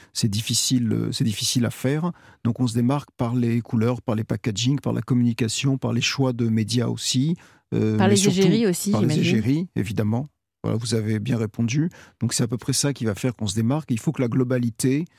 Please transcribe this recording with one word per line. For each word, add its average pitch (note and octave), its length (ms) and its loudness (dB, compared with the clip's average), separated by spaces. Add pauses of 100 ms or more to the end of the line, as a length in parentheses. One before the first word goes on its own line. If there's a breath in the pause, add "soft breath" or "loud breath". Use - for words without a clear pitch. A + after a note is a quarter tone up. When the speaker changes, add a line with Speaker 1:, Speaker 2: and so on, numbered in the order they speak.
(140 loud breath)
Speaker 1:
c'est A#2 160 0
difficile, A#2 640 0
euh, A2+ 180 -2
c'est C3 120 -2
difficile A#2 420 0
à G#2 40 -2
faire. D#3 400 -2 (320 soft breath)
Donc A#2 160 0
on B2+ 80 0
se A#2 60 -2
démarque B2 460 0
par A#2+ 160 -2
les A#2+ 260 0
couleurs, A#2 400 0
par A2+ 140 -2
les A2 100 -2
packagings, A#2 560 -2
par A#2+ 140 -2
la A#2+ 80 -2
communication, A#2+ 760 0
par B2 160 -4
les A#2+ 80 0
choix C3 320 0
de A#2+ 160 -2
médias A2 380 0
aussi. C3 500 -2 (380 soft breath)
Euh, A2 240 2
Speaker 2:
Par F#3+ 80 6
Speaker 1:
mais G3+ 80 6
Speaker 2:
les - 20 6
Speaker 1:
surtout F#3+ 220 2
Speaker 2:
égéries G3+ 280 6
aussi, F#3+ 260 0
Speaker 1:
par G#3 100 2
les E3 80 4
Speaker 2:
j'imagine. D3+ 260 2
Speaker 1:
égéries, C#3 400 0
évidemment. A2 520 -2 (360)
Voilà, A2 140 0
vous A2+ 160 -4
avez A2 240 0
bien A#2 200 -2
répondu. A#2 520 -2 (300 loud breath)
Donc A#2 120 0
c'est - 120 0
à - 20 2
peu A#2 100 -4
près - 160 -4
ça C#3+ 200 0
qui B2+ 120 -8
va G#2+ 120 0
faire B2+ 180 -2
qu'on G#2+ 140 -4
se F#2+ 80 -6
démarque. B2 340 0
Il A#2 80 0
faut - 140 -2
que - 100 -2
la B2 60 2
globalité B2+ 760 0 (120)